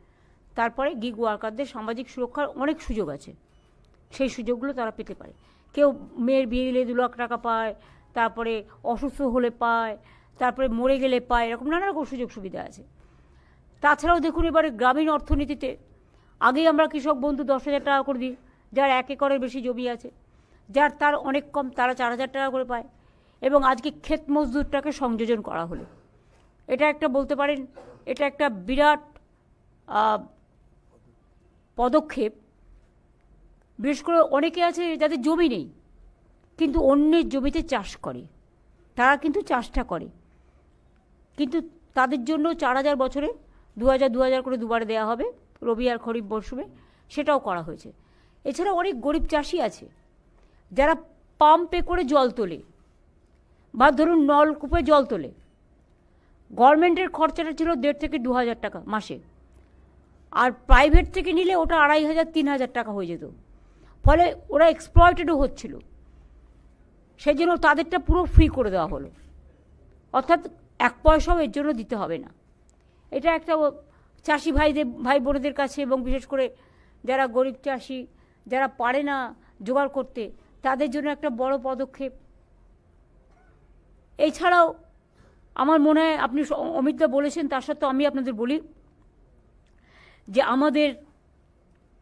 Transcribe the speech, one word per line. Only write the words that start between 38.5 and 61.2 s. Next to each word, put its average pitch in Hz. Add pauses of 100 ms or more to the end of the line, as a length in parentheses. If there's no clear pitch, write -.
তারা 262
কিন্তু 302
চাষটা 247
করে, 175 (1300)
কিন্তু 294 (320)
তাদের 254
জন্য 311
চার 262
হাজার 277
বছরে 269 (460)
দু 226
হাজার, 262
দু 254
হাজার 262
করে 254
দুবারে 226
দেয়া 220
হবে 240 (300)
রবি 233
আর 233
খরিফ 233
মরশুমে, 220 (440)
সেটাও 294
করা 185
হয়েছে। 156 (520)
এছাড়া 320
অনেক 349
গরিব 294
চাষি 302
আছে - (840)
যারা 285 (440)
পাম্পে 330
করে 349
জল 262
তোলে 185 (1120)
বা 262
ধরুন 320 (120)
নলকূপে 302
জল 285
তোলে। 170 (1200)
গভর্নমেন্টের 311
খরচাটা 320
ছিল 320
দেড় 285
থেকে 302
দু 247
হাজার 240
টাকা 196
মাসে, 208 (1120)
আর 247
প্রাইভেট 294
থেকে 370